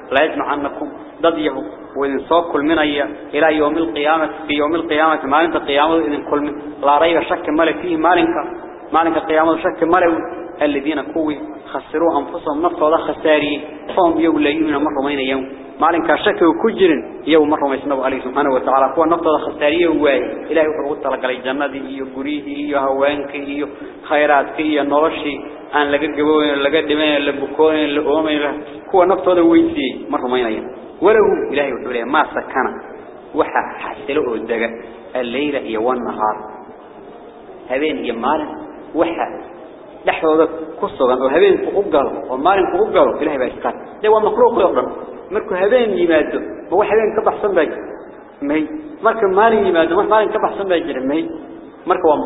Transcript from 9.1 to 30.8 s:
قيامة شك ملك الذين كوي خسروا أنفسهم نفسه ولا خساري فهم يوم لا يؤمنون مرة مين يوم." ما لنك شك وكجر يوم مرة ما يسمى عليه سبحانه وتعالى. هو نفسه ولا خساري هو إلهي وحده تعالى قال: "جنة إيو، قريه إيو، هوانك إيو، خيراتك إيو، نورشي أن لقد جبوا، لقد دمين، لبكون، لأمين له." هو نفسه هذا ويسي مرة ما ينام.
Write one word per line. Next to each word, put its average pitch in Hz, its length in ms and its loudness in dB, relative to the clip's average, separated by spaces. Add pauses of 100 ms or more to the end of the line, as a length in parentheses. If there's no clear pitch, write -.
قيامة 160 380 2
شك 170 260 -2
ملك 170 360 4 (440)
الذين 143 400 -2
كوي 151 360 -4 (280)
خسروا 156 540 -2
أنفسهم 156 420 -6
نفسه 170 220 0
ولا 160 120 4
خساري 147 680 0 (320)
فهم 165 240 4
يوم 156 180 4
لا 147 120 2
يؤمنون 151 340 0
مرة 139 220 -2
مين 143 120 -2
يوم." 135 300 -2 (320)
ما 156 60 4
لنك 165 280 2
شك - 280 2
وكجر 175 480 4 (360)
يوم 151 240 4
مرة 143 180 0
ما 135 60 0
يسمى 135 300 -2
عليه 131 160 -2
سبحانه 131 340 0
وتعالى. 131 440 2
هو 160 60 6
نفسه 165 260 2
ولا 151 80 4
خساري 151 480 0
هو 147 200 2 (440)
إلهي 156 180 2
وحده 147 340 -4
تعالى 131 200 -4
قال: 127 200 -4
"جنة 139 220 -2
إيو، 135 420 -6 (100)
قريه 143 300 -6 (100)
إيو، 143 220 -2
هوانك 139 560 0
إيو، 143 340 -6 (360)
خيراتك 147 560 2
إيو، 151 240 2
نورشي 147 500 0 (400)
أن 147 180 2
لقد 147 240 0
جبوا، 151 280 4
لقد 147 440 0
دمين، 151 300 2
لبكون، 143 560 2
لأمين 151 640 0
له." 147 160 -2 (400)
هو 180 100 8
نفسه - 280 2
هذا 175 80 6
ويسي 165 680 4
مرة 131 160 -2
ما 123 120 0
ينام. 113 260 -2 (380)